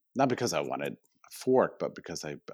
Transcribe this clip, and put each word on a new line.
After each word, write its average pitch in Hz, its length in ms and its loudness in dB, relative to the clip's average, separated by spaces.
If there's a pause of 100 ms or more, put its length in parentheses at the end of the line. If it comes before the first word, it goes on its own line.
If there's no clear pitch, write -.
(160)
not 131 140 4
because 117 240 0
I 76 80 2
wanted 67 320 -4
a - 380 -20
fork, 127 480 2
but 69 160 -4
because - 280 -10
I, 76 120 -6 (180)